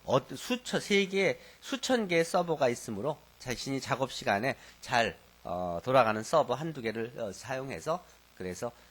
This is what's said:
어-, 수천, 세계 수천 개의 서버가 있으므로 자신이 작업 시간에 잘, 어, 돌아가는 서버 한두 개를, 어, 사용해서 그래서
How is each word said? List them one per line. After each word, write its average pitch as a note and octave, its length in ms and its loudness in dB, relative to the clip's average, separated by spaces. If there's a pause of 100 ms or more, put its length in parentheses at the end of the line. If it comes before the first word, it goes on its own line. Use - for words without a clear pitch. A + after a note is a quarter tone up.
어-, C3 160 4 (140)
수천, A3 460 -4
세계 G3 600 0 (200)
수천 A#3+ 480 0
개의 E3 160 4
서버가 E3 460 2
있으므로 A#2+ 480 -4 (200)
자신이 C3 420 -4
작업 C3 300 -2
시간에 A#2 460 0 (240)
잘, A#2 380 2 (260)
어, F2 400 -4
돌아가는 A2+ 380 6
서버 D3 320 2
한두 D3+ 260 -6
개를, A2+ 380 -4
어, G#2+ 140 -4
사용해서 C3+ 680 -6 (340)
그래서 F#2 360 -6 (180)